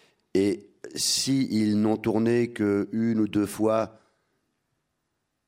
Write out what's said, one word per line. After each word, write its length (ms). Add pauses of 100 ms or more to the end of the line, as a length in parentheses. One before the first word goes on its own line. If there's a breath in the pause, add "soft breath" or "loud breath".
(340 soft breath)
et 360 (240)
si 560
ils 300
n'ont 180
tourné 500
que 440
une 280
ou 80
deux 180
fois, 520 (1500 soft breath)